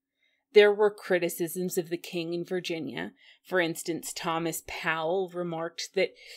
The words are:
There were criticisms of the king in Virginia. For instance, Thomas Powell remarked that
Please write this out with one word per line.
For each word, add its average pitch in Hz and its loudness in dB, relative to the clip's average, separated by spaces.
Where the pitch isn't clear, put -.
There 208 10
were 208 4
criticisms 175 -2
of 170 -4
the 170 -4
king 170 -6
in 170 -4
Virginia. 170 -6
For 185 0
instance, 165 -4
Thomas 165 -4
Powell 170 -2
remarked 170 -6
that 185 2